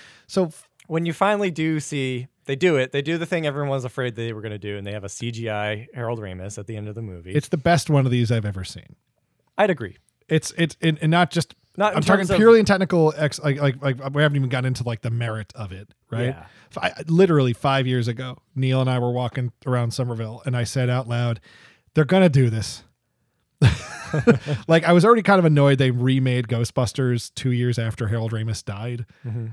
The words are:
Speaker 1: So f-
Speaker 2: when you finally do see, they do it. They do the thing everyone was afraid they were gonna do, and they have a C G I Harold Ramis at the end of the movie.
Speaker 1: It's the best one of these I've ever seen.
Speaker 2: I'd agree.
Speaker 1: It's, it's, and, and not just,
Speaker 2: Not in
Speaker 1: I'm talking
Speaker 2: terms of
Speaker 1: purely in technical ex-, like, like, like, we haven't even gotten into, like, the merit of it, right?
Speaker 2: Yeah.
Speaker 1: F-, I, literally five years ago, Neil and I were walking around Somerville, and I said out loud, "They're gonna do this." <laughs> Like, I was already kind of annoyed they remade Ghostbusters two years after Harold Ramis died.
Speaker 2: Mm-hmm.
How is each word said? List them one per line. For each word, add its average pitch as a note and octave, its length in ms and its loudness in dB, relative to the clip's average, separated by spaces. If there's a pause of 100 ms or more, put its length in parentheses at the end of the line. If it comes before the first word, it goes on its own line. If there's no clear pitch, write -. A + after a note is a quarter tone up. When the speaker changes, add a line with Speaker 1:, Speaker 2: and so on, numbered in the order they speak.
(280)
Speaker 1:
So F#3+ 200 0
f- - 200 -18 (180)
Speaker 2:
when E3 180 -4
you E3+ 80 -4
finally G3+ 380 0
do D#3+ 300 -2
see, C3 480 -6 (160)
they C3+ 100 -4
do D#3+ 220 2
it. B2+ 160 0
They C#3+ 100 -2
do E3 160 -4
the E3 80 -4
thing E3 180 -4
everyone C#3+ 260 -4
was C3+ 140 -4
afraid B2 300 -6
they A#2 200 -6
were G#2+ 80 -10
gonna G#2+ 160 -8
do, G2+ 180 -8
and G2+ 100 -10
they G2+ 60 -8
have G#2 120 -8
a G2+ 40 -10
C A#2+ 240 -8
G A2+ 180 -8
I G#2+ 440 -4
Harold A#2 260 -6
Ramis F#2+ 380 -12
at G2 100 -14
the A2 80 -10
end G#2+ 100 -10
of G#2 80 -12
the A#2 80 -10
movie. F#2 300 -14
Speaker 1:
It's C#3+ 160 -2
the F#3 80 -2
best E3 340 2
one C#3 140 4
of B2 80 0
these A#2+ 180 2
I've A2+ 140 0
ever F#2+ 180 -6
seen. - 320 -16 (640)
Speaker 2:
I'd G3+ 120 4
agree. A#2+ 260 -6 (320)
Speaker 1:
It's, D#3+ 300 0
it's, E3 240 -2
and, D#3+ 200 2
and D#3 80 2
not E3+ 220 2
just, - 220 -4 (240)
Speaker 2:
Not G3+ 140 2
in - 40 -4
Speaker 1:
I'm D3+ 80 0
talking G3 140 4
Speaker 2:
terms F#3+ 120 -2
of F#3+ 60 2
Speaker 1:
purely A3+ 240 8
in G3+ 60 4
technical F3+ 500 4
ex-, D3+ 240 -2
like, C#3+ 200 0
like, C#3 220 0
like, C3 140 -2 (180)
we D3 80 2
haven't D3 140 2
even C3+ 120 0
gotten B2+ 180 -2
into, A#2+ 180 -2
like, A#2 160 -6
the A#2 100 -4
merit A2+ 460 -4
of G2+ 160 -10
it, F#2+ 200 -18 (180)
right? A#2 160 -2
Speaker 2:
Yeah. G#2 200 -6 (300)
Speaker 1:
F-, - 20 -8
I, - 300 -4
literally E3 460 4
five C3+ 340 0
years B2 180 0
ago, B2 320 -8 (160)
Neil C3 260 0
and C3 80 0
I B2+ 120 0
were B2 120 -2
walking B2 380 -4 (160)
around B2 260 0
Somerville, A#2 540 -6
and B2 100 -2
I A#2+ 60 0
said B2 260 -2
out B2 200 -2
loud, A#2+ 320 -2 (540)
"They're D#3 100 4
gonna F#3 240 4
do C3 200 4
this." - 360 -6 (760)
<laughs> - 40 6 (1000)
Like, E3 180 4
I E3+ 80 4
was F3 120 6
already A3+ 180 6
kind G3 160 4
of F3 60 4
annoyed C#3+ 340 4
they C3 140 2
remade B2+ 560 0
Ghostbusters A#2+ 880 -2
two B2+ 160 -2
years B2 260 0
after A2+ 300 -4
Harold A2+ 240 -4
Ramis A2 320 -6
died. A#2 420 -10 (180)
Speaker 2:
Mm-hmm. A2+ 280 -8